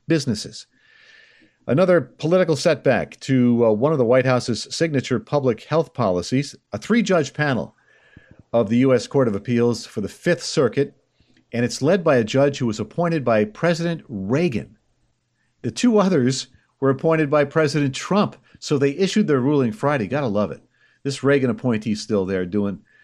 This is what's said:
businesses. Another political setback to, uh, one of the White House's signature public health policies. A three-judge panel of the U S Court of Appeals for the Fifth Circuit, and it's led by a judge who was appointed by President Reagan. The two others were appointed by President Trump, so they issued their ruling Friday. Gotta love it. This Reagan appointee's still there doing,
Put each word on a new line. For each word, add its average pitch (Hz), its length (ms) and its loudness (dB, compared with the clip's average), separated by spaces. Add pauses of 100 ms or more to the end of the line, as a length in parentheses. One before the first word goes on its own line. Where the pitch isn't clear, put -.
businesses. - 600 -4 (1000)
Another 175 360 4
political 165 520 0
setback 135 640 0
to, 120 440 2
uh, 110 80 4
one 127 200 2
of 151 60 0
the 123 60 2
White 127 220 4
House's 123 440 -2
signature 139 480 -2
public 127 440 -2
health 156 320 -2
policies. 113 600 -2 (200)
A 101 40 -8
three-judge 185 540 0
panel 139 420 -2 (800)
of 117 160 2
the 113 80 0
U 131 180 4
S 117 140 -2
Court 135 180 2
of 107 80 -2
Appeals 117 500 -2
for - 160 -10
the 98 80 -6
Fifth - 360 -4
Circuit, 139 500 -2 (580)
and 120 120 -2
it's 117 180 -6
led 170 220 2
by 151 120 4
a 120 60 4
judge 139 360 0
who 127 80 -2
was 107 120 -4
appointed 165 460 -4
by 110 200 2
President 165 640 -4
Reagan. 110 720 -4 (840)
The 117 100 -6
two 233 260 2
others 143 480 0 (320)
were 135 120 2
appointed 156 400 0
by 147 160 2
President 143 500 0
Trump, 190 400 0 (240)
so 151 180 -2
they 139 120 2
issued 196 360 0
their 143 140 2
ruling 131 320 2
Friday. 135 340 -2
Gotta 131 220 -4
love 101 240 -2
it. - 100 -16 (400)
This - 220 -8
Reagan 131 260 2
appointee's 107 500 -2
still 101 260 -2
there 92 200 -4
doing, 101 340 -4 (240)